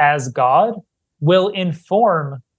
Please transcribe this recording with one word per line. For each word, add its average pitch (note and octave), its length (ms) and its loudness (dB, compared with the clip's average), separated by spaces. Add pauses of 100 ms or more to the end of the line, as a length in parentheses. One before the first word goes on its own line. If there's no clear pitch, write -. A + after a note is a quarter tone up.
as D3 280 0
God C#3 540 0 (380)
will F#3 300 2
inform F3 920 -2 (160)